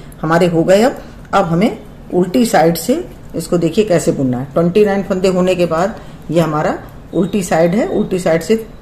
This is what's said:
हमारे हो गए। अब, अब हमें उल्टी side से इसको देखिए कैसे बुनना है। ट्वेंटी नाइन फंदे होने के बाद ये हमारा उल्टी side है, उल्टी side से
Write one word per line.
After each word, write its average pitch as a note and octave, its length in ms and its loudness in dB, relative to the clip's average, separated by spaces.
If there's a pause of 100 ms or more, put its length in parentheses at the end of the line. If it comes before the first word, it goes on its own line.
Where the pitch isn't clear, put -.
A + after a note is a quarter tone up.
(200)
हमारे E3+ 280 2
हो E3 160 2
गए। F#3+ 180 6
अब, C#4 140 2 (360)
अब G3 120 4
हमें F3 340 0 (340)
उल्टी F3+ 340 2
side E3+ 300 4
से E4 280 -2 (320)
इसको F3 220 -2
देखिए E3 260 2
कैसे E3+ 280 0
बुनना B2+ 260 -2
है। C3+ 140 -8
ट्वेंटी F3 320 2
नाइन G3+ 200 0
फंदे F#3 260 -2
होने F#3 240 2
के F3 120 0
बाद E3+ 340 -2 (300)
ये E3 100 2
हमारा D#3 380 0 (360)
उल्टी F#3+ 280 0
side E3+ 320 2
है, C4+ 140 0
उल्टी F#3+ 300 -2
side E3+ 240 0
से A3 140 0 (260)